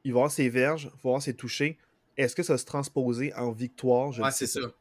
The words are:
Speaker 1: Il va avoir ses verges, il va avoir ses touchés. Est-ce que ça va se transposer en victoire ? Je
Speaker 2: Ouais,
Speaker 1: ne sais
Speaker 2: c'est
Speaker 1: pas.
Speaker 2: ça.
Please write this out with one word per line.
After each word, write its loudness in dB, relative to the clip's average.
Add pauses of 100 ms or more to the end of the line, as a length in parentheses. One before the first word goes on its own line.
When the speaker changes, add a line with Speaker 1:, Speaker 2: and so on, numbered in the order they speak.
Speaker 1:
Il -2
va 4
avoir 6
ses 2
verges, 2
il -16
va 0
avoir 2
ses -4
touchés. -4 (400)
Est-ce 2
que 0
ça 2
va 4
se -8
transposer -2
en -4
victoire ? 0
Je -6
Speaker 2:
Ouais, 2
Speaker 1:
ne 2
sais -2
Speaker 2:
c'est -4
Speaker 1:
pas. -6
Speaker 2:
ça. -16